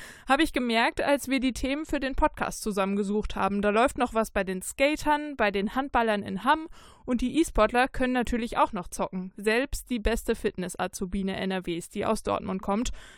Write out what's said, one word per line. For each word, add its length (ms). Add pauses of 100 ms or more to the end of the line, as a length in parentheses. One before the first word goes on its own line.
(280)
Habe 140
ich 100
gemerkt, 480
als 280
wir 100
die 140
Themen 340
für 140
den 160
Podcast 440
zusammengesucht 760
haben. 260
Da 80
läuft 280
noch 160
was 180
bei 100
den 200
Skatern, 760
bei 160
den 240
Handballern 480
in 180
Hamm. 240 (380)
Und 160
die 200
E-Sportler 460
können 260
natürlich 460
auch 140
noch 160
zocken. 480
Selbst 540
die 100
beste 340
Fitness-Azubine 1000
N 160
R 140
Ws, 220
die 160
aus 200
Dortmund 380
kommt, 280 (280)